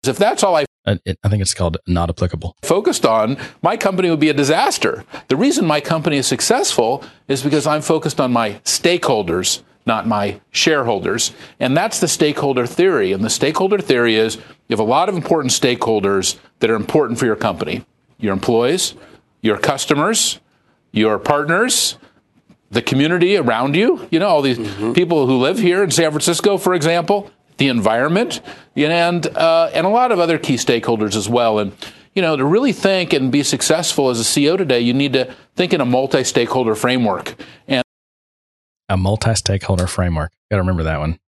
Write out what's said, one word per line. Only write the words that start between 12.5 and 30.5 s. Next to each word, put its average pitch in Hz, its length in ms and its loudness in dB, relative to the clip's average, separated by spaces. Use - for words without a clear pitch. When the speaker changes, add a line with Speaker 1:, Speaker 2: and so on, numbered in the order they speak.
Speaker 1:
theory. 127 460 2
And 98 100 -2
the 110 60 -2
stakeholder 185 480 0
theory 120 400 2
is 110 180 0
you - 60 -16
have 107 80 -2
a 110 40 0
lot 139 240 2
of 196 80 -4
important 151 380 0
stakeholders 104 840 0
that 113 100 2
are 113 60 2
important 117 420 0
for 131 80 0
your 107 120 0
company. 98 480 -4
Your 101 140 -2
employees, 120 600 0
your - 160 0
customers, 151 840 0
your 107 260 2
partners, 156 800 0
the 120 100 2
community 175 560 2
around 131 400 0
you, 254 340 0
you 165 80 2
know, 185 80 0
all 160 140 2
these 131 160 0
Speaker 3:
Mm-hmm. 107 360 -6
Speaker 1:
people 165 340 2
who 131 100 2
live 147 220 0
here 185 220 2
in 180 100 0
San 160 200 2
Francisco, 180 460 0
for 180 160 0
example, 170 580 -2
the 139 100 2
environment, 123 720 0
and, 170 520 0
uh, 165 380 2
and 160 100 0
a 190 40 2
lot 240 220 2
of 190 80 0
other 165 200 2
key - 160 -2